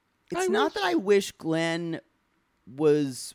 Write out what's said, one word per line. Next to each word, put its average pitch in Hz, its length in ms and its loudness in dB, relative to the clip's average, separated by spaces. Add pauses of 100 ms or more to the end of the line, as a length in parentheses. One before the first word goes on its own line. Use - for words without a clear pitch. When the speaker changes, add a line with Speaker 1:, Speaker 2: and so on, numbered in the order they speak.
(300)
Speaker 1:
it's 349 100 -4
Speaker 2:
I 381 60 0
Speaker 1:
not - 260 0
Speaker 2:
wish - 20 -12
Speaker 1:
that 403 100 -4
I 359 100 0
wish 202 380 2
Glenn 165 680 -4 (680)
was 147 680 0